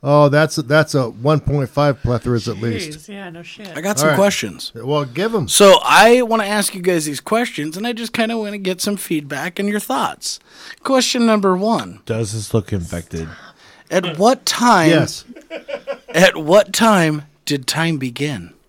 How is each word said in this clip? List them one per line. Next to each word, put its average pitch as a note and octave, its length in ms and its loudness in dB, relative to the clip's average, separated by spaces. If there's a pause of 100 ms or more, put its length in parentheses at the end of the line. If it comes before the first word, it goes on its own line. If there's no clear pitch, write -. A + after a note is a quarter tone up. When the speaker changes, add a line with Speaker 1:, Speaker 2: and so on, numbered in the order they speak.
Speaker 1:
Oh, D3 220 6
that's, D3+ 300 2
that's D3+ 380 0
a B2+ 140 0
one C#3 300 0
point C#3 300 -2
five C#3+ 320 0
plethoras A#2+ 480 -2
at G#2 120 -8
least. A#2 280 -4
Speaker 2:
Jeez, D3+ 180 -18
yeah, G3+ 220 -16
no E3+ 120 -18
shit. - 320 -18
Speaker 3:
I D3 60 -10
got F#3+ 180 -4
some D3 120 2
Speaker 1:
All - 20 2
right. C#3+ 60 2
Speaker 3:
questions. F#3+ 580 0
Speaker 1:
Well, C#3 300 -4
give E3+ 280 -4
'em. G3 140 0
Speaker 3:
So G3 340 8
I G#3+ 420 6
wanna A3 200 0
ask G3+ 320 -4
you F#3 60 -10
guys E3+ 240 0
these D3 160 -8
questions, F#3 560 -4
and G#3+ 100 -6
I A#3+ 60 -4
just A3+ 180 -10
kinda A3+ 260 -2
wanna G#3 200 -8
get F#3 240 -6
some G#3 160 -4
feedback D3 640 -8
and G3+ 100 -2
your G#3 100 -2
thoughts. - 600 -6 (420)
Question B3+ 420 2
number G3+ 300 4
one. F3+ 500 -2
Speaker 4:
Does A2 280 -4
this A2 200 -10
look A2+ 200 0
infected? E2+ 560 -8 (600)
Speaker 3:
At F3 280 -2
what B3 280 2
time? G#3 440 4
Speaker 1:
Yes. - 340 0 (840)
Speaker 3:
At F3+ 260 4
what E3 380 2
time E3+ 500 2 (220)
did C#3 200 -4
time D#3+ 320 -2
begin? B2+ 560 -8 (160)